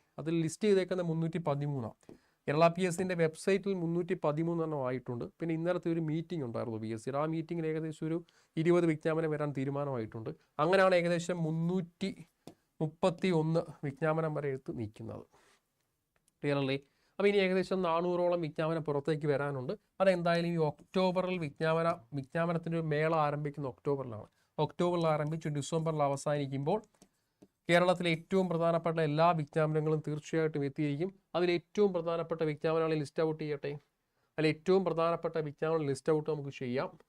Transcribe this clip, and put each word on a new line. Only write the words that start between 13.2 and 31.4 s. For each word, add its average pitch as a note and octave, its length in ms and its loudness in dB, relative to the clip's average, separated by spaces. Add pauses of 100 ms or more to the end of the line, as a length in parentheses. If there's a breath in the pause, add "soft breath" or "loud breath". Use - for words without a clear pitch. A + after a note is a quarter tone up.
ഒന്ന് D#3+ 320 2 (240)
വിജ്ഞാപനം D#3 500 -2
വരെ D3 160 -4
എടുത്ത് C3+ 300 -8
നീക്കുന്നത്. G#2+ 460 -10 (1160 soft breath)
ക്ലിയർ C#3+ 140 0
അല്ലേ? C3+ 180 0 (420 soft breath)
അപ്പൊ G3 100 4
ഇനി G3+ 100 4
ഏകദേശം F#3+ 440 2
നാനൂറോളം F3 600 2
വിജ്ഞാപനം D#3+ 420 -2
പുറത്തേക്ക് D3 440 -2
വരാനുണ്ട്. C#3+ 460 -2 (280)
അതെന്തായാലും E3+ 480 4
ഈ E3+ 80 0
ഒക്ടോബറിൽ F3+ 800 0
വിജ്ഞാപന, E3 580 0 (180)
വിജ്ഞാപനത്തിൻ്റെ E3 680 -2
ഒരു D#3+ 60 -2
മേള D#3 300 2
ആരംഭിക്കുന്ന D3 540 -2
ഒക്ടോബറിലാണ്. B2+ 560 -4 (320)
ഒക്ടോബറിൽ E3+ 500 2
ആരംഭിച്ച് D#3 420 0
ഡിസംബറിൽ D#3 540 -2
അവസാനിക്കുമ്പോൾ C#3+ 800 0 (880)
കേരളത്തിലെ F3 400 4
ഏറ്റവും F3 400 0
പ്രധാനപ്പെട്ട E3 500 0
എല്ലാ D#3+ 320 4
വിജ്ഞാപനങ്ങളും D#3 760 0
തീർച്ചയായിട്ടും D3+ 580 -2
എത്തിയിരിക്കും. D3 480 -2 (220)
അതിൽ F3 160 2